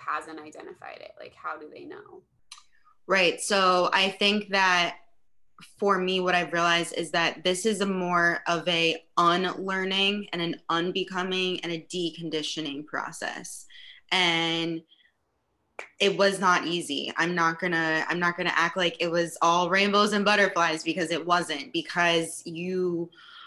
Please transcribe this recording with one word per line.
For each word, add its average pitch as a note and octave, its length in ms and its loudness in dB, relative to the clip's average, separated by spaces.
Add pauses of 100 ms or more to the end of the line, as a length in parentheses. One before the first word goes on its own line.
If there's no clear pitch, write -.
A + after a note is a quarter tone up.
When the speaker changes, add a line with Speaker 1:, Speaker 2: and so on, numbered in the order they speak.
Speaker 1:
hasn't D#3 360 -8
identified - 600 -16
it, - 200 -18
like, - 140 -18
how D#3+ 220 -10
do D#3 160 -18
they - 120 -18
know? G4+ 360 -18 (840)
Speaker 2:
Right. F3+ 340 2
So F#3 520 4
I F#3+ 180 4
think G3+ 380 0
that F#3 480 2 (840)
for G3+ 200 2
me, F#3 200 0
what F3+ 160 2
I've E3 180 0
realized E3+ 420 2
is E3 180 -6
that E3+ 320 0
this F3+ 200 0
is G#3+ 160 0
a G3+ 60 2
more F3 600 2
of E3 180 0
a E3 380 0 (140)
unlearning F#3+ 1120 2
and F3 100 -4
an E3+ 140 -2 (120)
unbecoming F#3 920 -2
and E3 100 -6
a D#3+ 220 -8
deconditioning D#3 920 -6
process. - 800 -10 (440)
And E3 720 0 (1160)
it F#3+ 180 2
was G3 220 2
not F3+ 280 2
easy. C#3+ 500 -4
I'm E3+ 180 0
not E3 240 0
gonna, E3 500 0
I'm E3+ 100 -2
not F3 180 0
gonna F3+ 180 -2
act E3+ 220 0
like F3 240 0
it F3 100 0
was E3+ 320 0
all E3+ 280 4
rainbows G3+ 420 4
and G3+ 120 2
butterflies, F#3 580 4
because E3 280 -2
it E3 160 -2
wasn't, E3 460 0
because E3 720 0
you, F3 680 -4 (360)